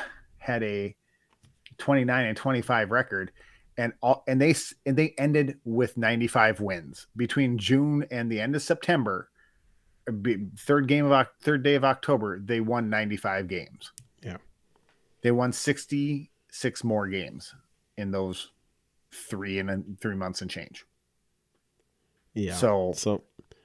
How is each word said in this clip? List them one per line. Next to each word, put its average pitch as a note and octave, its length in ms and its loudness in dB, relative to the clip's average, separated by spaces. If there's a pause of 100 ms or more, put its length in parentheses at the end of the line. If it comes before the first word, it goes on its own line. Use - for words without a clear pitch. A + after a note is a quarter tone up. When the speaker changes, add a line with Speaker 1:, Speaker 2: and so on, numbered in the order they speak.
Speaker 1:
<laughs> - 300 -20
had A#2 260 -4
a G2+ 320 -4 (840)
twenty-nine B2+ 480 2
and A2 120 -2
twenty-five A#2+ 540 0
record, G2+ 400 -2 (460)
and A#2 140 0 (100)
all, B2+ 260 2
and C3 140 4
they D#3+ 100 6
s-, - 220 -2 (120)
and C3+ 120 0
they D#3 200 2
ended C#3+ 480 2
with A#2 320 0
ninety-five A#2 640 2
wins E2+ 460 -8 (100)
between B2 400 0
June C#3+ 540 2
and A#2 200 -4
the G#2+ 80 -2
end B2+ 160 -2
of C#3+ 60 -2
September. C3+ 680 0 (920)
Be-, G#2 260 0 (100)
third C#3+ 300 2
game D3 180 4
of C#3 60 4
Oc-, C3 300 4
third D3 220 2
day C#3+ 120 4
of C3 80 2
October, A2 560 2
they A2+ 220 -2
won A2+ 280 0
ninety-five G#2 600 -2
games. - 420 -10 (320)
Speaker 2:
Yeah, F#2 140 -10 (840)
Speaker 1:
they A#2+ 100 4
won B2 220 4
sixty-six C#3+ 1300 -4
more G#2+ 240 0
games F2 480 -8 (420)
in G2 140 -6
those F#2+ 380 -4 (640)
three G2 460 -6
and, G2 420 -4
three G#2 140 -4
months F#2 260 -6
and F#2 100 -8
change. - 340 -14 (1500)
Speaker 2:
Yeah. F#2+ 220 -4
Speaker 1:
So, F#2 400 2
Speaker 2:
So G#2 280 -2 (420)